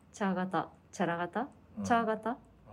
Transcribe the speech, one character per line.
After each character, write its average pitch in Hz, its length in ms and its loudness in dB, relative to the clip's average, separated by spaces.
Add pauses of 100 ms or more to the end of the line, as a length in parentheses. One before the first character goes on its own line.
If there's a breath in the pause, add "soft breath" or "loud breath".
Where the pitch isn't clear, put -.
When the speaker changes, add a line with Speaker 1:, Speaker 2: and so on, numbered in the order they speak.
(140)
Speaker 1:
チ 214 100 -4
ャ 190 80 2
ー - 20 0
型、 185 360 0 (220)
チ 196 120 -2
ャ - 20 4
ラ 170 120 0
型、 175 300 -2 (300)
Speaker 2:
う 208 40 -6
ん。 - 20 -2
Speaker 1:
チ 196 80 0
ャ 233 100 8
ー 226 40 0
型。 214 240 0
Speaker 2:
う 247 40 0
ん。 - 40 -6 (360)